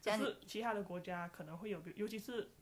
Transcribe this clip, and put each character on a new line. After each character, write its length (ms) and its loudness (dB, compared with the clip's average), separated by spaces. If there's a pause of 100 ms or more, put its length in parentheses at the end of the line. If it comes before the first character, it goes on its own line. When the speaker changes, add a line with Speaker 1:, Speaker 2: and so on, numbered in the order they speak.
Speaker 1:
这 80 4
样 80 8
Speaker 2:
可 80 4
是 100 0 (100)
其 140 -2
他 140 4
的 80 2
国 160 -2
家 300 -2
可 160 -10
能 120 -6
会 140 -4
有， 100 0 (140)
尤 140 0
其 100 -2
是 320 -2 (120)